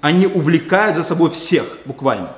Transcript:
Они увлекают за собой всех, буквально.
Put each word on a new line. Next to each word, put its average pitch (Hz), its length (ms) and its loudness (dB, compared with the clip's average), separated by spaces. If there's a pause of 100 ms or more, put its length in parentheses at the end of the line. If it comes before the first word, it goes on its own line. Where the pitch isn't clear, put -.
Они 175 260 2
увлекают 180 680 0
за 165 60 -2
собой 165 280 2
всех, - 340 0 (220)
буквально. 117 500 -4